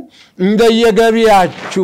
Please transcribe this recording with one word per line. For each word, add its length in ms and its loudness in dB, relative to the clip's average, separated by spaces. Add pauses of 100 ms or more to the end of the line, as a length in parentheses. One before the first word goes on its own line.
(380)
እንደየገቢያችሁ 1500 0